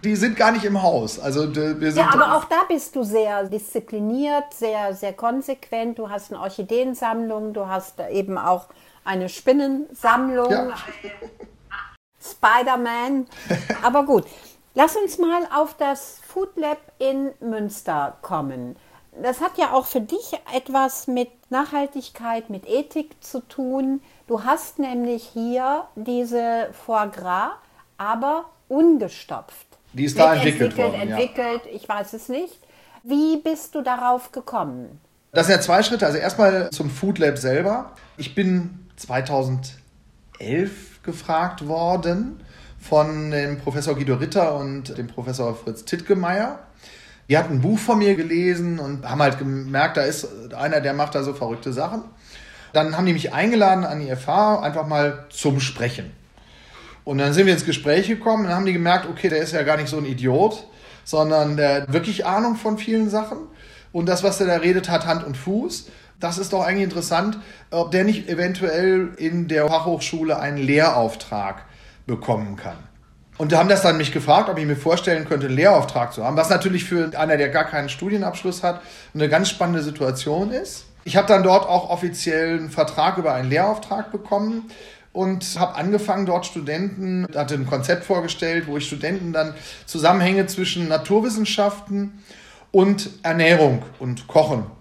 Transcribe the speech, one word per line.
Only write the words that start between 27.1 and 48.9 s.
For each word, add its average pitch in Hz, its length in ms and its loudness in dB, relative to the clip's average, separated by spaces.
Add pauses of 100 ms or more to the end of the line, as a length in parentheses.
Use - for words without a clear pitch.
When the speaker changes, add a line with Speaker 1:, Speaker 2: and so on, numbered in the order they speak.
Speaker 2:
aber 254 480 -4 (220)
ungestopft. 269 1000 0 (260)
Speaker 1:
Die 131 100 -2
ist 143 160 -2
da 160 140 8
Speaker 2:
Mitentwickelt, 151 400 2
Speaker 1:
entwickelt - 40 -6
worden, 202 320 -2
ja. 214 80 -4
Speaker 2:
entwickelt, 240 440 -2 (100)
ich 202 160 -14
weiß 208 260 -6
es 220 140 -14
nicht. 320 320 -8 (440)
Wie 302 340 2
bist 311 380 -6
du 294 60 -4
darauf 247 520 -2
gekommen? 147 640 -8 (320)
Speaker 1:
Das 165 160 4
sind 190 80 6
ja - 60 0
zwei 185 220 4
Schritte. 233 220 0
Also 147 120 2
erstmal 190 540 2
zum 147 180 -4
Food 190 300 -2
Lab 147 180 4
selber. 175 540 0 (260)
Ich 131 180 -10
bin 185 600 -2
zweitausendelf - 2000 -6
gefragt 170 640 -4
worden 175 760 -2 (380)
von 151 520 2
dem 143 280 -2
Professor 147 360 -2
Guido 131 200 0
Ritter 160 400 0
und 139 420 -8
dem 117 100 -8
Professor 123 480 -4
Fritz - 300 -12
Tittgemeier. 190 760 0 (680)
Die 147 80 6
hatten 170 180 0
ein 127 60 2
Buch 208 180 2
von 220 200 2
mir 196 160 4
gelesen 170 640 0
und 139 300 -8